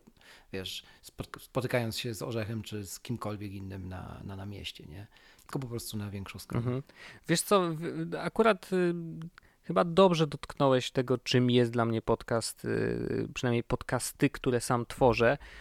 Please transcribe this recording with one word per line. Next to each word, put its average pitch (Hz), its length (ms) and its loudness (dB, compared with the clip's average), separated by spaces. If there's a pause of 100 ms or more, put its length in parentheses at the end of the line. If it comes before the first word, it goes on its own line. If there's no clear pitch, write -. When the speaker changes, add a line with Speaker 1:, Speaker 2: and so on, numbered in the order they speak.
(540)
Speaker 1:
wiesz, 92 300 -8 (200)
spot-, - 380 -14
spotykając 120 560 -4
się 120 160 -6
z - 80 -10
Orzechem 113 400 -4
czy 104 240 -10
z - 140 -14
kimkolwiek 104 540 -8
innym 95 360 -10
na, 92 340 -10
na, 98 120 -10
na 98 100 -10
mieście, - 400 -12
nie? 101 220 -14 (340)
Tylko - 180 -6
po 131 80 -6
prostu 113 300 -8
na 104 120 -6
większą 98 300 -10
skalę. - 260 -4
Speaker 2:
Mhm. 127 180 -2 (440)
Wiesz 170 140 2
co, 180 320 2
w-, 160 460 -6
akurat... 196 540 2
y, 180 200 2 (680)
chyba 180 200 2
dobrze 170 440 6
dotknąłeś 135 640 2
tego, 127 260 2
czym 123 320 4
jest 120 220 6
dla 117 140 2
mnie 113 160 0
podcast, - 640 -2
y, 113 680 0
przynajmniej 120 300 0
podcasty, - 640 -2
które 120 320 0
sam 120 240 0
tworzę, 117 520 4 (240)